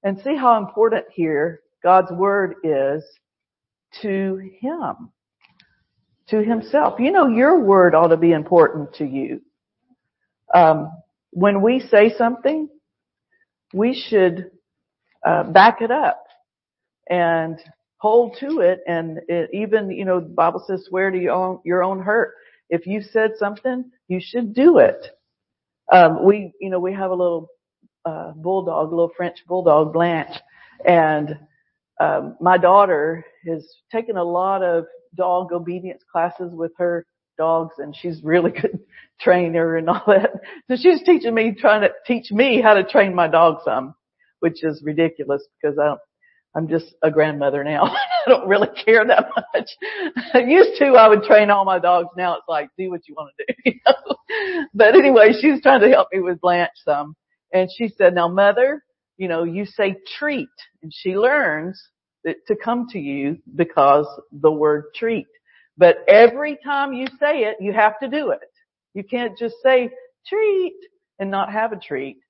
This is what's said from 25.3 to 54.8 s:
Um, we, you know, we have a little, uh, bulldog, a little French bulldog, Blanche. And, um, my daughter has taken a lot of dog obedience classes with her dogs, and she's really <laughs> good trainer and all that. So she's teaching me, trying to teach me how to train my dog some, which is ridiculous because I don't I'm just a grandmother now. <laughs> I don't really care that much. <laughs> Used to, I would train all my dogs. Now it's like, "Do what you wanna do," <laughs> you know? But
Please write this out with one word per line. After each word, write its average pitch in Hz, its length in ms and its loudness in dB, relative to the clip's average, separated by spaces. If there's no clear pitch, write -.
Um, 170 320 6
we, 196 360 2
you 190 100 -10
know, 180 100 -4
we 185 140 -6
have 190 160 -6
a 185 40 -4
little, 170 340 -4
uh, 160 280 -12
bulldog, 160 560 -4
a - 20 -10
little 170 260 -2
French 175 300 -10
bulldog, 156 460 0
Blanche. 165 440 -4
And, 156 540 0
um, 147 400 -4
my 180 180 2
daughter 170 640 2
has 160 200 -10
taken 226 240 -6
a 175 80 -4
lot 185 380 -2
of 170 240 -2
dog 180 380 -4
obedience 175 580 -10
classes 175 420 -6
with 165 260 -10
her 175 280 -4
dogs, 165 400 -2
and 147 160 -14
she's 160 280 -12
really 156 280 0
<laughs> - 100 -12
good - 200 -6
trainer 165 560 0
and 165 120 -4
all 180 200 -2
that. 196 240 2
So 254 80 -2
she's 339 280 2
teaching 233 300 2
me, 220 240 0
trying 214 240 2
to 196 80 2
teach 240 240 -4
me 247 300 2
how 220 140 6
to 190 100 2
train 196 300 2
my 175 140 0
dog 165 360 4
some, 131 300 -6
which 165 240 -4
is 151 200 -6
ridiculous 147 640 -4
because 147 180 -4
I 147 80 0
don't 143 140 -4
I'm 160 120 -6
just 160 180 -4
a 156 80 2
grandmother 143 520 0
now. 151 220 0
<laughs> 719 420 -4
I - 20 -4
don't 190 200 2
really 202 200 2
care 220 220 4
that 247 200 2
much. - 140 -4
<laughs> 254 140 2
Used 339 300 4
to, 285 80 2
I 220 120 10
would 208 160 4
train 208 260 4
all 202 160 2
my 190 120 -2
dogs. 175 380 0
Now 180 200 -4
it's - 120 -16
like, 147 300 -6
"Do 185 120 -8
what 170 160 -12
you 294 100 -20
wanna 147 220 -16
do," 247 200 -10
<laughs> - 80 -20
you 247 80 0
know? 381 800 -4
But 214 200 4